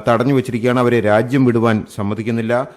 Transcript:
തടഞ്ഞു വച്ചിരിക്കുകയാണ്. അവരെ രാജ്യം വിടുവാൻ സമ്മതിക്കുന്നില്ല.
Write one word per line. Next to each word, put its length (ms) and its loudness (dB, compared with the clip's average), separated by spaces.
തടഞ്ഞു 240 2
വച്ചിരിക്കുകയാണ്. 460 0
അവരെ 200 2
രാജ്യം 460 2
വിടുവാൻ 400 2
സമ്മതിക്കുന്നില്ല. 800 -4